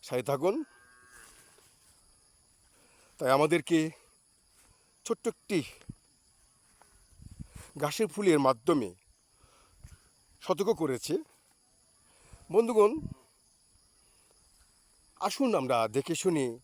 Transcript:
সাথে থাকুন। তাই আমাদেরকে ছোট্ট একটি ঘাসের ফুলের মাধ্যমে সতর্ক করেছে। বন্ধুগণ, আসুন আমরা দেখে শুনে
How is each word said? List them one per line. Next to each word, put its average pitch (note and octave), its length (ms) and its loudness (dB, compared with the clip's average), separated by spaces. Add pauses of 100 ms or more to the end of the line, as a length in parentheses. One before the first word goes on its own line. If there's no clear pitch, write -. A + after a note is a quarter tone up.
সাথে B2+ 200 -6
থাকুন। D#3 420 -2 (2500)
তাই C3 120 0
আমাদেরকে D#3 600 2 (1120)
ছোট্ট - 240 -4
একটি F#3+ 340 -4 (2250)
ঘাসের D3 280 -2
ফুলের F3+ 320 2
মাধ্যমে C3 560 2 (1500)
সতর্ক F#3+ 320 -2
করেছে। D3 460 -2 (1300)
বন্ধুগণ, A3 460 4 (2250)
আসুন G#3+ 340 0
আমরা B2 340 0
দেখে C3+ 260 -4
শুনে C#3 500 -2